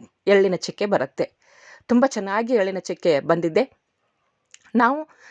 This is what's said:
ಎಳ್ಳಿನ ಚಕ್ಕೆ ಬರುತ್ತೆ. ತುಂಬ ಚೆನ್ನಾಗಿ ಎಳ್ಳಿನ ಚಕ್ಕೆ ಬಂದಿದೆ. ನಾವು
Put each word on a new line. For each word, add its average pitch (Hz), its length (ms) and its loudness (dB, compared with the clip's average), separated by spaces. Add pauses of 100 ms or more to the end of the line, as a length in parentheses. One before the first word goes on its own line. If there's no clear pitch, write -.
(260)
ಎಳ್ಳಿನ 196 400 4
ಚಕ್ಕೆ - 200 -6
ಬರುತ್ತೆ. 175 400 -2 (640)
ತುಂಬ 240 140 4 (100)
ಚೆನ್ನಾಗಿ 214 460 -4
ಎಳ್ಳಿನ 190 280 -4
ಚಕ್ಕೆ 175 320 -2
ಬಂದಿದೆ. 165 440 0 (1120)
ನಾವು 247 240 2 (320)